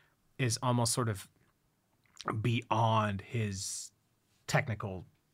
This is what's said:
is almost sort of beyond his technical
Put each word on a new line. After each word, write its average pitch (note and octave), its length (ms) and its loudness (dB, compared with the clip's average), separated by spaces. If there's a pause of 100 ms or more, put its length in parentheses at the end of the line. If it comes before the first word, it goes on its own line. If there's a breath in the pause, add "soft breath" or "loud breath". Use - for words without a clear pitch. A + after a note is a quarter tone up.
(400 soft breath)
is A#2 240 0
almost A#2+ 300 4
sort A#2+ 160 0
of F#2+ 180 -6 (1120)
beyond A2 800 2
his G#2 680 -6 (560)
technical G#2 580 -2 (280)